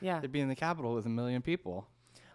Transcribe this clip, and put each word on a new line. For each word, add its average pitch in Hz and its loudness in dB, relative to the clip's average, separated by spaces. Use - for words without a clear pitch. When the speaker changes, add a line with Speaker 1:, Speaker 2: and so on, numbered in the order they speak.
Speaker 1:
Yeah. 180 0
Speaker 2:
they'd 139 -4
be 143 2
in 135 2
the 131 0
Capitol 156 0
with 110 0
a - 0
million 123 0
people. 101 -2